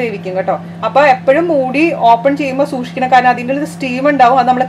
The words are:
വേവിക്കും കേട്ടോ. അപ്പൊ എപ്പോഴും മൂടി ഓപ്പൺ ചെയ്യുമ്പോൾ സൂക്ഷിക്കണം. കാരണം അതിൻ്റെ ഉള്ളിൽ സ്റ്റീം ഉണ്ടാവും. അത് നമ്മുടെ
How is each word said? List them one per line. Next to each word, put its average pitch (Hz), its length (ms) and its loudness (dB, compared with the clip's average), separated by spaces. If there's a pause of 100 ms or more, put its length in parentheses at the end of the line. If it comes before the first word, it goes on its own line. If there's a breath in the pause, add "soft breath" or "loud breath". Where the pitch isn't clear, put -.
വേവിക്കും 185 360 -6
കേട്ടോ. 185 160 -2 (340 loud breath)
അപ്പൊ 262 140 2 (120)
എപ്പോഴും 269 400 0
മൂടി 262 300 0 (280)
ഓപ്പൺ 269 280 2
ചെയ്യുമ്പോൾ 277 340 -2
സൂക്ഷിക്കണം. 254 400 -6
കാരണം 254 200 4
അതിൻ്റെ 247 200 -6
ഉള്ളിൽ 294 200 -6
സ്റ്റീം 262 380 -4
ഉണ്ടാവും. 262 280 4
അത് 240 100 0
നമ്മുടെ 254 200 0